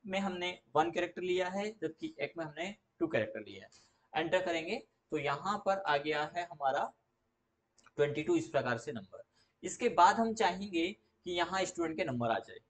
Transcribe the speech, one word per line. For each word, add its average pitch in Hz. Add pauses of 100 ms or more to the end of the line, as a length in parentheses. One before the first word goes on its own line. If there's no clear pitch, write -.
में 190
हमने 180 (160)
one 160
character 180
लिया 180
है, 202
जबकि 160
एक 143
में 165
हमने 160 (240)
two 170
character 110
लिया 101
है। -
Enter 180
करेंगे 175 (300)
तो 156
यहाँ 147 (100)
पर 190
आ 147
गया 151 (120)
है 175
हमारा 139 (1040)
ट्वेंटी 147
टू 165
इस -
प्रकार 123
से -
number। 104 (400)
इसके 208
बाद 196
हम 226
चाहेंगे 196
कि -
यहाँ 175
student 160
के -
number 120
आ 107
जाए। 92 (100)